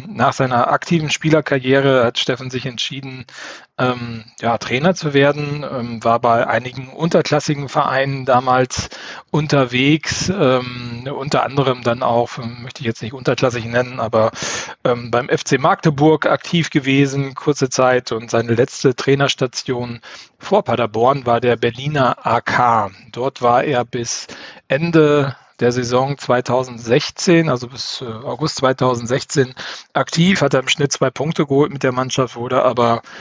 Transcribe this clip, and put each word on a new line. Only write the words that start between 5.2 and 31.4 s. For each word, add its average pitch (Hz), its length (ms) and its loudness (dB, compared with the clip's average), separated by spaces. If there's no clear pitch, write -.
ähm, 120 400 -8
war 117 140 4
bei 117 280 2
einigen 127 420 -4
unterklassigen 147 800 0
Vereinen 139 560 0
damals 127 640 2
unterwegs, 143 1000 2
ähm, 123 800 -2
unter 127 340 0
anderem 127 400 0
dann 123 180 0
auch, 120 340 0
ähm, 120 280 -10
möchte - 160 -16
ich 131 60 -6
jetzt 113 160 -4
nicht 110 120 -10
unterklassig 127 500 0
nennen, 123 340 -2
aber, 113 340 2
ähm, 120 260 -2
beim 123 200 0
F 156 140 0
C 143 120 2
Magdeburg 147 680 2
aktiv 147 420 0
gewesen, 135 680 0
kurze 139 360 -2
Zeit, 127 420 2
und 113 180 -6
seine 117 280 2
letzte 131 380 2
Trainerstation 127 1040 -2
vor 202 240 0
Paderborn 120 600 0
war 117 160 2
der 120 140 2
Berliner 123 720 -2
A 117 140 2
K. 113 500 2
Dort 127 280 -6
war 123 220 4
er 123 220 0
bis - 420 -8
Ende 147 680 2
der 120 100 4
Saison 127 480 0
zweitausendsechzehn, 127 1300 0
also 123 200 -4
bis, - 340 -10
äh, - 20 -10
August 123 520 -6
zweitausendsechzehn 127 1000 0
aktiv, 175 500 2
hat 139 120 2
er 135 60 4
im - 80 -6
Schnitt 143 220 0
zwei 131 200 0
Punkte 156 360 -2